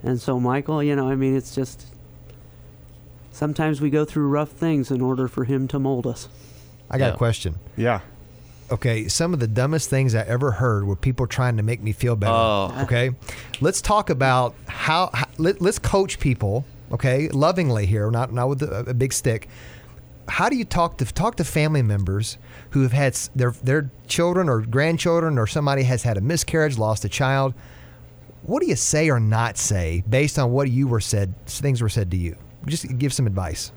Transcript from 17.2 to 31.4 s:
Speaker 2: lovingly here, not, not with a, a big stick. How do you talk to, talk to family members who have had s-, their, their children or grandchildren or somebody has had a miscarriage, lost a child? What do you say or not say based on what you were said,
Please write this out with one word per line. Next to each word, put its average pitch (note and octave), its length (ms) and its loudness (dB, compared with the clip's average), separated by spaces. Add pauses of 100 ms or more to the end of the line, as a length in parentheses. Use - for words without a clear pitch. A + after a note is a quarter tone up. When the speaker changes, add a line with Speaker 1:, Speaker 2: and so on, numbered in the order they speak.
Speaker 2:
lovingly C#3 560 2
here, G#2 240 2
not, A#2 240 -2
not B2 160 0
with C#3 140 -2
a, B2+ 260 -6
a B2+ 60 -2
big C3 180 0
stick. A#2 340 -2 (800)
How G#3 220 0
do C#4+ 60 0
you A#3 100 -2
talk E3+ 320 0
to, C3+ 80 -2
talk A3 300 -2
to E3 80 -2
family D3+ 400 2
members G2+ 560 -2 (320)
who C#3 100 2
have B2 120 2
had C3+ 200 2
s-, - 220 -6
their, B2 160 2 (120)
their C#3 280 0 (160)
children F3 420 2
or A2+ 120 2
grandchildren D#3+ 760 2
or A2 80 2
somebody C#3 380 0
has B2+ 180 0
had A2+ 160 0
a F#2 40 -2
miscarriage, D3+ 580 0
lost G#2+ 260 0
a G2 40 -4
child? C3+ 440 0 (920)
What C4 160 0
do F4+ 60 2
you F#3 80 2
say D#3 340 2
or B2 100 4
not A2 380 2
say F2 500 -2
based C#3 300 2
on B2 140 2
what C3+ 180 2
you C3 180 2
were A#2 140 2
said, G2 320 -2 (140)